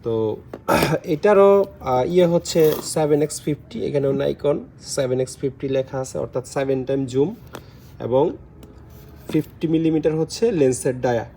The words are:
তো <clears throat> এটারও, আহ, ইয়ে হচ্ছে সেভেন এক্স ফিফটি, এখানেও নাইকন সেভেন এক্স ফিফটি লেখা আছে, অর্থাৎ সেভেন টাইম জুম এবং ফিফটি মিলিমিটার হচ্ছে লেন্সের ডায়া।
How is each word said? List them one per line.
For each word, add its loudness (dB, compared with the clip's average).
তো -2
<clears throat> 0
এটারও, 6
আহ, -2
ইয়ে 4
হচ্ছে 2
সেভেন 0
এক্স -4
ফিফটি, -6
এখানেও 0
নাইকন -2
সেভেন -4
এক্স -4
ফিফটি -6
লেখা -4
আছে, -8
অর্থাৎ -6
সেভেন -2
টাইম -2
জুম 0
এবং 2
ফিফটি -4
মিলিমিটার 0
হচ্ছে -2
লেন্সের 0
ডায়া। -2